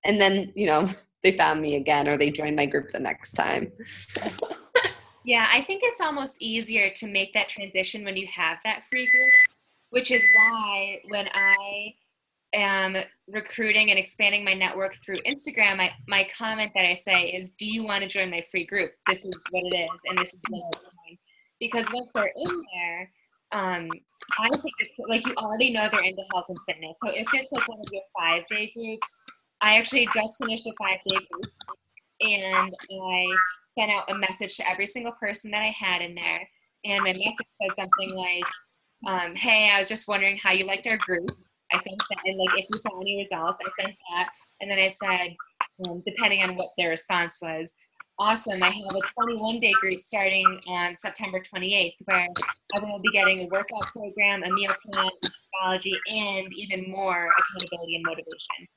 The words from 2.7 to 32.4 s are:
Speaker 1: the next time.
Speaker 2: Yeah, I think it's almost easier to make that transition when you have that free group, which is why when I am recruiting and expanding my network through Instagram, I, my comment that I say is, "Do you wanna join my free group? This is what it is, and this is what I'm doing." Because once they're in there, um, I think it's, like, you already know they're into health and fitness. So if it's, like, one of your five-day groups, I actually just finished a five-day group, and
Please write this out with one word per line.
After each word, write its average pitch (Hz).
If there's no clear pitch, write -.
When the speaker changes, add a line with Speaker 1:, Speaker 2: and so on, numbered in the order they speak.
Speaker 1:
the -
next -
time. -
Speaker 2:
Yeah, 233
I 247
think 381
it's 403
almost 285
easier 220
to 220
make 196
that 208
transition 196
when 196
you 190
have 165
that 220
free 254
group, 254
which 247
is 240
why 202
when 202
I 202
am 196
recruiting 214
and 196
expanding 202
my 190
network 190
through 190
Instagram, 220
I, 180
my 196
comment 220
that 190
I 175
say 180
is, 180
"Do -
you 220
wanna 196
join 190
my 170
free 180
group? 196
This 190
is 190
what 185
it 180
is, 165
and 185
this 185
is -
what 107
I'm -
doing." -
Because 233
once 240
they're 208
in 175
there, 175
um, 185
I 220
think -
it's, -
like, 226
you 247
already 220
know 214
they're 208
into 190
health 180
and 180
fitness. 160
So 214
if 220
it's, 269
like, 262
one 226
of 208
your 196
five-day 175
groups, 220
I 214
actually 240
just 220
finished 226
a 226
five-day 190
group, 180
and 190